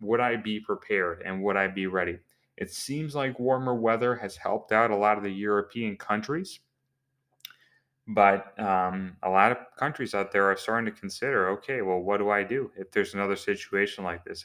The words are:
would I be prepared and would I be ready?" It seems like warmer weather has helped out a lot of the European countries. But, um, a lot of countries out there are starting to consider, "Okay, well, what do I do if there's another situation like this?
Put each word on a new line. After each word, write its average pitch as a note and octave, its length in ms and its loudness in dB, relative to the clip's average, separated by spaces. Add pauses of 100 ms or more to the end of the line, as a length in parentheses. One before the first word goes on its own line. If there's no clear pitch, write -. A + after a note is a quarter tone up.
would A2+ 180 2
I A#2+ 160 0
be G#2+ 240 -4
prepared F#2+ 640 -2
and F#2+ 200 -4
would G2 120 2
I G2 120 2
be F#2+ 180 -4
ready?" F2+ 320 -2 (400)
It - 140 -8
seems D3 420 -6
like C3+ 240 -4
warmer B2+ 360 2
weather A2+ 420 2
has G#2+ 200 -10
helped G#2+ 360 -4
out A2 180 4
a G#2 60 2
lot G#2 200 4
of G2+ 60 -6
the G2 100 -4
European G#2 640 -2
countries. C3+ 640 -4 (1500)
But, G2 480 4
um, F#2 640 0
a F#2 60 -2
lot G2 240 6
of B2 60 -4 (180)
countries C#3 380 -4
out G2+ 180 -2
there G2 140 6
are G2 100 4
starting A2+ 300 -2
to G#2+ 120 -6
consider, G2 520 0
"Okay, A#2 320 -4
well, F#2 160 0
what F#2+ 180 0
do G2+ 140 2
I G2+ 120 2
do A#2+ 320 -4
if F#2+ 160 -12
there's G2+ 220 0
another G2+ 240 0
situation G2+ 640 -2
like F2 220 -6
this? - 200 -12